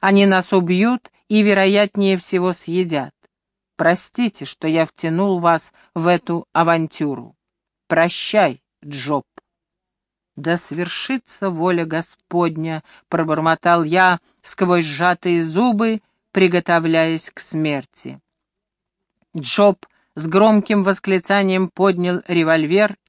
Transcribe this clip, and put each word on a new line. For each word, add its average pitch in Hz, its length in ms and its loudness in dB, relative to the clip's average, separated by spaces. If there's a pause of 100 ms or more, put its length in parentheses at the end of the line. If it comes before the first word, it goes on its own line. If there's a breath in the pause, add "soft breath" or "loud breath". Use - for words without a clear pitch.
они 196 240 6
нас 190 260 2
убьют 190 600 0 (180)
и, 214 120 4
вероятнее 196 760 2
всего, 180 340 -2
съедят. 165 640 -4 (640)
Простите, 175 680 -2
что - 240 -10
я 160 180 0
втянул 175 540 -4
вас 170 340 0 (200 soft breath)
в 165 140 -2
эту 170 460 -2
авантюру. 156 840 -2 (520)
Прощай, 170 760 0 (220)
Джоб». 143 420 -6 (1120)
«Да 165 220 -2
свершится 180 920 -8
воля 170 360 -2
Господня», 160 960 -4 (240 soft breath)
пробормотал 165 760 0
я 180 360 2 (220)
сквозь 180 420 0
сжатые 170 600 0
зубы, 220 580 0 (300)
приготовляясь 165 1000 2
к - 80 -20
смерти. 143 800 -6 (1160)
Джоб 196 480 0 (300)
с 156 120 -8
громким 208 560 2
восклицанием 190 880 0
поднял 180 580 -2
револьвер 165 680 0 (100)